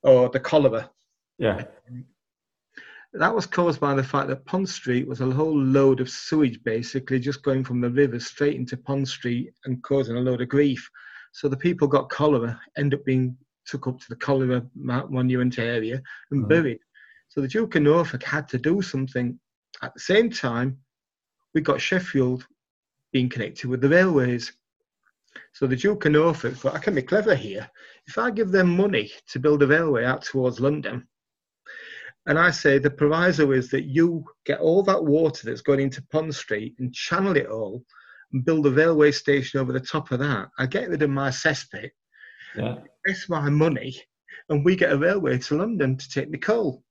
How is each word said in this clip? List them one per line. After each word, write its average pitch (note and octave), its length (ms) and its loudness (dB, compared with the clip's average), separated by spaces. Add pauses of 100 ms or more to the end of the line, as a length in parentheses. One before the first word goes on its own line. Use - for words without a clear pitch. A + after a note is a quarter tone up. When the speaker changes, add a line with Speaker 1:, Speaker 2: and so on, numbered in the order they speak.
Speaker 1:
or B2 260 6
the C3 120 -2
cholera. B2+ 500 0 (480)
Speaker 2:
Yeah. G#2+ 260 -2 (1500)
Speaker 1:
That G3 200 0
was G3+ 120 -2
caused F3 340 0
by C#3 140 2
the C3+ 80 2
fact C3+ 260 -2
that C3+ 160 -6
Pond F#3+ 240 -2
Street B2 380 -2
was C3+ 140 -8
a C3 100 0
whole D3+ 260 0
load C3+ 440 4
of B2+ 100 -4
sewage, C#3+ 540 0
basically, B2+ 560 -2
just C3+ 240 -6
going C3 180 0
from B2 180 -4
the B2 80 0
river B2 300 2
straight C#3+ 380 -2
into B2+ 200 -8
Pond C#3 320 -4
Street - 440 -6 (120)
and B2+ 200 -6
causing B2 320 -2
a B2 40 -4
load B2 220 -2
of B2+ 60 -6
grief. C#3 420 0 (420)
So - 160 -4
the C3+ 80 -2
people F3 300 0
got C#3+ 240 0
cholera, A#2+ 500 0 (160)
end C#3+ 160 0
up C#3 120 -4
being B2+ 320 0 (300)
took - 200 -8
up B2+ 140 -6
to - 80 -20
the A#2 80 -12
cholera B2+ 580 0
mo-, B2+ 340 -6
monument B2+ 520 0
area A#2 420 -4 (300)
and C#3+ 100 0
Speaker 2:
Mm-hmm. G#2 60 -4
Speaker 1:
buried. D3+ 300 2 (500)
So - 120 -6
the C3 80 -4
Duke G#3+ 280 -2
of D3+ 60 4
Norfolk D3+ 420 2
had D3 240 -6
to B2+ 100 -6
do F3 240 0
something. C3 560 -4 (420)
At - 140 -10
the - 60 -20
same A3 280 2
time, C3 500 -2 (760)
we D#3+ 60 2
got D3+ 200 0
Sheffield C3 680 0 (680)
being B2+ 160 0
connected B2 420 -8
with B2+ 100 -2
the C#3 80 4
railways. C#3+ 640 2 (1000)
So C3+ 160 -2
the B2+ 80 0
Duke G3 280 0
of D3+ 80 4
Norfolk D3+ 440 2
thought, - 180 -4
"I - 40 -6
can F#3+ 180 -2
be B2+ 60 0
clever G3+ 340 2
here. G2+ 340 -10 (380)
If - 100 -8
I A#3+ 140 -2
give G3+ 180 -2
them F3+ 260 4
money D#3 360 0 (160)
to - 100 -8
build D3 240 2
a C3+ 60 4
railway D3 360 2
out B2+ 180 -2
towards B2+ 380 -2
London, C3 460 -2 (1200)
and D3 120 2
I F3 120 4
say C#3 280 4
the C#3 120 2
proviso D3+ 600 2
is B2+ 180 0
that C#3 140 -2
you D#3+ 400 0 (220)
get D3 140 -2
all E3+ 240 4
that F#3+ 200 2
water D3+ 420 2
that's A2 140 -6
going C#3 200 2
into C3+ 300 -4
Pond D#3 240 -2
Street G#2+ 440 -8
and B2+ 160 -6
channel F#3+ 420 0
it B2+ 100 2
all A2 380 -8 (480)
and B2+ 120 -2
build D#3 220 2
a C#3 40 6
railway D3+ 420 6
station C#3 480 -2
over B2+ 120 -2
the C3 80 -2
top C#3+ 300 -8
of B2+ 100 -2
that. C3+ 280 -2 (100)
I C3 80 -2
get G3 220 -4
rid D#3 140 -2
of C#3+ 80 2
my C#3 180 -2
cesspit, - 640 -4 (640)
Speaker 2:
Yeah. A2+ 220 -6 (260)
Speaker 1:
invest G3 240 -6
my D3 220 -2
money, D3+ 500 0 (480)
and D3 160 0
we F#3 120 6
get D#3 160 2
a C#3+ 60 2
railway D#3+ 400 0
to D3 200 -2
London E3 400 0
to - 100 -16
take C#3+ 220 -6
the - 80 -8
coal." G#3 520 -2